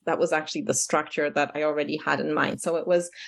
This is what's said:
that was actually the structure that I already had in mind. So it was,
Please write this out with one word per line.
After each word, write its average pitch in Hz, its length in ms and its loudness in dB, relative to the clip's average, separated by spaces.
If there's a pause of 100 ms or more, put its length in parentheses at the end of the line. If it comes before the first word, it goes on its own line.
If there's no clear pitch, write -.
that 165 100 2
was 165 160 2
actually 156 300 -2
the 143 100 0
structure 151 560 0
that 143 240 0
I 151 80 -4
already 151 420 0
had 143 160 2
in 151 140 -2
mind. 147 280 0
So 165 160 0
it 156 100 -4
was, 175 240 2 (160)